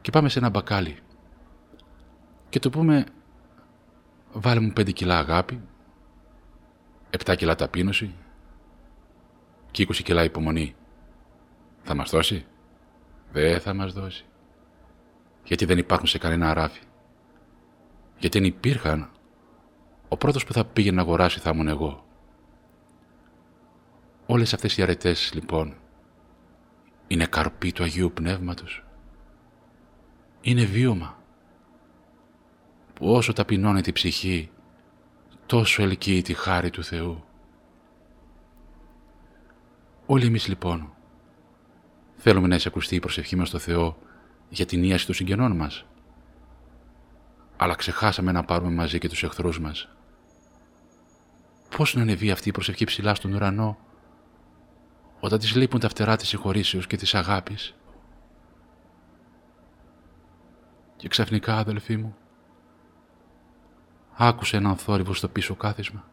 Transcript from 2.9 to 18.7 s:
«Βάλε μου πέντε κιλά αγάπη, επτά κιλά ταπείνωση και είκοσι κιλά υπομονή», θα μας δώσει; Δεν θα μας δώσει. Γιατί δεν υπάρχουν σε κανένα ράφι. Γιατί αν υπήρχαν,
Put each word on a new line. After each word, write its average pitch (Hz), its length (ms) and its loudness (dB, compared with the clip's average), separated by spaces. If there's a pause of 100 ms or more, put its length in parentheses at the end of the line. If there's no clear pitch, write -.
«Βάλε 117 280 2
μου 110 140 2
πέντε 101 180 2
κιλά 90 260 2
αγάπη, 85 440 0 (1500)
επτά 95 260 0
κιλά 80 200 2
ταπείνωση 90 600 -2 (1600)
και - 100 -2
είκοσι - 220 0
κιλά 85 200 4
υπομονή», 78 520 -2 (1040)
θα 76 140 -6
μας 69 140 -4
δώσει; 80 360 0 (840)
Δεν 82 280 2
θα 98 140 -6
μας 95 200 -6
δώσει. 95 320 -12 (1160)
Γιατί 87 220 0
δεν 90 120 4
υπάρχουν 90 300 2
σε - 100 0
κανένα 82 360 0
ράφι. 78 280 -2 (1400)
Γιατί 90 200 0
αν 98 60 4
υπήρχαν, 90 680 0 (1000)